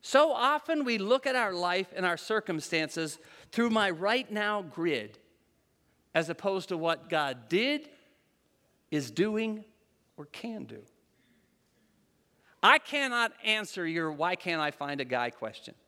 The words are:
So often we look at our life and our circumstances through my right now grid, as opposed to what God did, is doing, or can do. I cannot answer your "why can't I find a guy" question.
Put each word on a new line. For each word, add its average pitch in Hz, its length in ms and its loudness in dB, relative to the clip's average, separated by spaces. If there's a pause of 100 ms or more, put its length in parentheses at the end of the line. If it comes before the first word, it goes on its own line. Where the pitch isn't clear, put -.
So 302 300 6
often 294 520 0
we 233 160 0
look 240 260 2
at 262 100 0
our 220 180 2
life 180 420 0
and 185 100 -2
our 175 120 2
circumstances 160 1000 -2 (340)
through 233 200 2
my 214 180 4
right 196 400 -2
now 208 320 -2
grid, 143 560 -4 (960)
as 165 160 2
opposed 190 400 -4
to 180 80 -4
what 165 320 -2
God 135 400 -2
did, 269 400 2 (1000)
is 143 180 -2
doing, 214 560 -2 (500)
or 147 100 -16
can 220 400 -12
do. 110 200 -18 (1800)
I 247 160 8
cannot 254 560 0 (100)
answer 208 440 0
your 165 240 -2
"why 160 240 -2
can't 170 260 -4
I 151 100 0
find 143 300 -6
a 131 40 -4
guy" 120 260 -2
question. - 420 -12 (140)